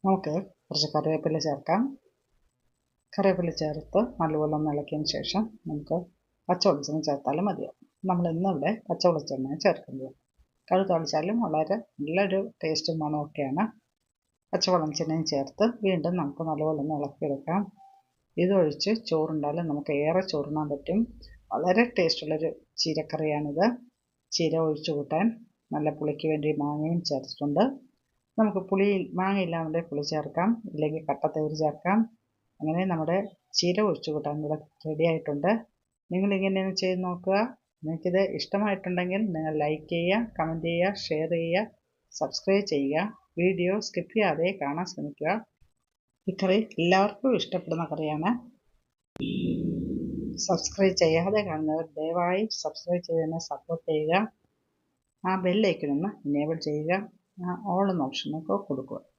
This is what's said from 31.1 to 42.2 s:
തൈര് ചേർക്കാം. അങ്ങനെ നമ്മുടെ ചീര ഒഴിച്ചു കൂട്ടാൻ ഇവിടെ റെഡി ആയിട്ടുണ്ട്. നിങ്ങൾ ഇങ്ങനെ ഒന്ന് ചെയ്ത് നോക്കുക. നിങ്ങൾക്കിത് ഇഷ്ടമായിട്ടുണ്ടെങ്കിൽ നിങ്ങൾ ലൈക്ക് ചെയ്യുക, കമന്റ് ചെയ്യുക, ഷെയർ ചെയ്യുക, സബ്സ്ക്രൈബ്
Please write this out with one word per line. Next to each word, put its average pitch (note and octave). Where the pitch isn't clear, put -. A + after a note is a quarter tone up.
തൈര് D#3
ചേർക്കാം. F3
അങ്ങനെ D#3+
നമ്മുടെ E3
ചീര F3+
ഒഴിച്ചു D#3
കൂട്ടാൻ D3+
ഇവിടെ D3+
റെഡി D#3
ആയിട്ടുണ്ട്. D#3+
നിങ്ങൾ G3
ഇങ്ങനെ F#3+
ഒന്ന് F#3+
ചെയ്ത് F#3
നോക്കുക. F3+
നിങ്ങൾക്കിത് E3
ഇഷ്ടമായിട്ടുണ്ടെങ്കിൽ F#3+
നിങ്ങൾ D#3
ലൈക്ക് D3+
ചെയ്യുക, F3
കമന്റ് D#3+
ചെയ്യുക, F3+
ഷെയർ D#3
ചെയ്യുക, E3
സബ്സ്ക്രൈബ് G3